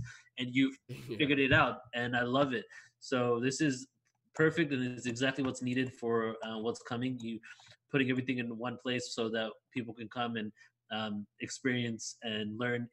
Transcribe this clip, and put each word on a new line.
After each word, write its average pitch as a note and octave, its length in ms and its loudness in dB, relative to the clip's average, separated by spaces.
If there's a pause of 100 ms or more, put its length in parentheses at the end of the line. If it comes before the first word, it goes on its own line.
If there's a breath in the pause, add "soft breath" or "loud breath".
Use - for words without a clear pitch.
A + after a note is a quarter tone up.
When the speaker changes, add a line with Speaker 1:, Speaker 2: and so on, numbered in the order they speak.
(380 loud breath)
Speaker 1:
and B2+ 140 -4
you've C3+ 300 4
Speaker 2:
<laughs> - 60 -20
Yeah. B2+ 300 -8
Speaker 1:
figured C#3+ 220 4
it C3+ 120 4
out, D3 260 6 (180)
and A#2+ 200 0
I B2 60 2
love C3 320 2
it. G#2+ 120 -2 (340 loud breath)
So A#2+ 400 2
this C3 200 0
is C3+ 280 2 (480)
perfect, D#3 360 4
and B2+ 120 0
it's B2 240 -4
exactly C3+ 360 0
what's B2+ 200 -2
needed B2+ 300 0
for, A2+ 500 0
uh, A2 160 -6
what's A#2 240 -2
coming. B2 380 -4
You A2+ 180 -6 (500 loud breath)
putting C3 220 2
everything B2+ 260 -2
in A#2 200 -4
one A#2 260 -4
place B2 320 -2
so A2+ 140 0
that A2 200 -2 (240)
people A2+ 220 -6
can A2+ 140 -10
come A#2 260 -4
and, G#2+ 160 -4 (400 soft breath)
um, G#2+ 340 -4 (140)
experience A#2+ 840 -2
and G#2+ 380 -4
learn A#2+ 340 0